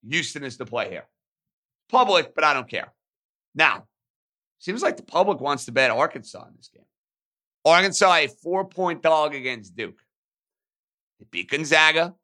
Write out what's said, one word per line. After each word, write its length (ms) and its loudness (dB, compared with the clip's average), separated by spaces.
Houston 380 -6
is 140 -12
the 80 -10
play 240 -6
here. 160 -14
Public, 460 0
but 100 0
I 80 4
don't 160 -4
care. 240 -10
Now, 320 0
seems 240 -8
like 160 -2
the 40 -20
public 380 0
wants 240 -4
to 80 -16
bet 180 2
Arkansas 560 -4
in 120 -20
this 100 -20
game. 160 -20
Arkansas, 480 4
a 160 2
four-point 720 -6
dog 340 2
against 400 -10
Duke. 280 -12
They 120 -20
beat 200 -10
Gonzaga. 720 0